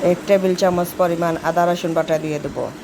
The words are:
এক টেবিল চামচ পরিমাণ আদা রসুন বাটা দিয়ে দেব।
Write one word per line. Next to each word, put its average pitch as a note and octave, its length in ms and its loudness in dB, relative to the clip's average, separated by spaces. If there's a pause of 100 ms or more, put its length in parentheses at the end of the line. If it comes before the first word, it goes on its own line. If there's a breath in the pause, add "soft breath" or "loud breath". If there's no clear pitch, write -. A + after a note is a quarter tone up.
(120)
এক F3 140 2
টেবিল F#3+ 300 4
চামচ F3 420 2
পরিমাণ E3+ 360 0 (160)
আদা E3+ 160 2
রসুন F3 280 0
বাটা D#3+ 300 0
দিয়ে D3+ 160 -4
দেব। C#3 180 -8 (260)